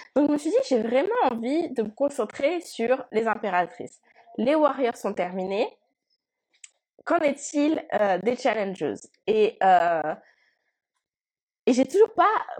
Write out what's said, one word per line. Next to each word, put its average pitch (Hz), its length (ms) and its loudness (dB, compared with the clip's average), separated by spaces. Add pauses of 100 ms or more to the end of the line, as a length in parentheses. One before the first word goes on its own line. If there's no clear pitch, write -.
(140)
Donc, 285 140 4
je 294 40 2
me 294 60 2
suis 320 120 -4
dit, 427 60 2 (120)
j'ai 226 140 2
vraiment 254 260 0 (220)
envie 254 420 -2
de 240 100 -2
me 214 80 -6
concentrer 277 720 -2
sur 240 500 -2
les 220 160 -2
impératrices. 185 720 -4 (360)
Les 247 180 2
warriors 269 420 2
sont 202 180 -6
terminés. 190 540 -4 (1400)
Qu'en 339 140 0
est-il, 294 640 -2 (100)
euh, 202 240 0
des 233 180 -2
challengers ? 196 580 -2 (320)
Et, 214 360 2
euh, 170 520 4 (1500)
et 254 60 4
j'ai 262 140 4
toujours 403 280 4
pas 349 100 4 (360)